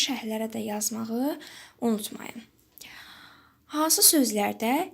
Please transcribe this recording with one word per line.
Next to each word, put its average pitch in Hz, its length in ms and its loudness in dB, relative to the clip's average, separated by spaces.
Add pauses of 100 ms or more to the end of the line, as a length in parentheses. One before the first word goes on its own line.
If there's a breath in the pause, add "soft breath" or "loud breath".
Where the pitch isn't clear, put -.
şərhlərə 220 480 -4
də 226 160 -4
yazmağı 226 680 -2 (440 loud breath)
unutmayın. - 680 -4 (1200 loud breath)
Hansı 320 320 2
sözlərdə 214 680 4 (220)